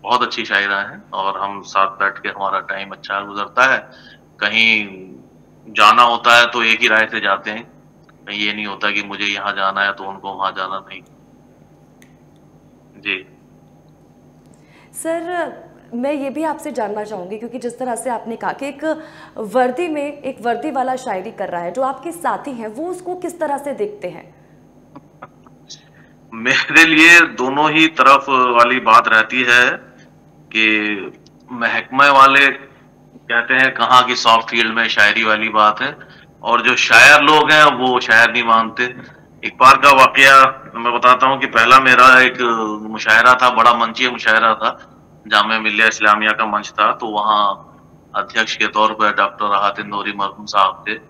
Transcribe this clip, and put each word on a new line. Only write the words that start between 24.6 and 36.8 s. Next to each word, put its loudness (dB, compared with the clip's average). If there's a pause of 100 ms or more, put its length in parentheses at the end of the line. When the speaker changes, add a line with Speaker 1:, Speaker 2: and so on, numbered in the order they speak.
Speaker 1:
मेरे 2
लिए 6
दोनों 0
ही 2
तरफ 4
वाली 2
बात 4
रहती 0
है 0 (640)
कि 0 (880)
महकमे -2
वाले 6 (840)
कहते -2
हैं 0
कहाँ 4
की -4
soft 2
field -2
में -2
शायरी 2
वाली -2
बात 2
है, -8 (460)
और -2
जो 0
शायर 6